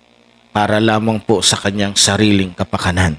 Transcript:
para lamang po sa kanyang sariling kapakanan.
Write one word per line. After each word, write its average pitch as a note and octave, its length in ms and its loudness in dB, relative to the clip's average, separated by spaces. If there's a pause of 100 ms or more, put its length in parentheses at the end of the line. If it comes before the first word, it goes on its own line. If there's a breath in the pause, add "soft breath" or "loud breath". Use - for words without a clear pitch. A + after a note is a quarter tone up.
(500)
para G#2+ 320 0
lamang A2 400 0
po F#2+ 240 0
sa - 100 2
kanyang G2+ 380 -4
sariling G2+ 640 2
kapakanan. F#2 600 -2